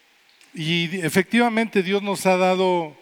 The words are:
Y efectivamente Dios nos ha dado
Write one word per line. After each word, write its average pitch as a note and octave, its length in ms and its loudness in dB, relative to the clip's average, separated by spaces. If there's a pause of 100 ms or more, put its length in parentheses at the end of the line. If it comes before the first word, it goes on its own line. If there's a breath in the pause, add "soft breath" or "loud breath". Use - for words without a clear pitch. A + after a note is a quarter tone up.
(560)
Y E3+ 500 -2
efectivamente A3 800 0
Dios G3 180 -2
nos G3 240 -4
ha F#3 100 4
dado F#3 680 0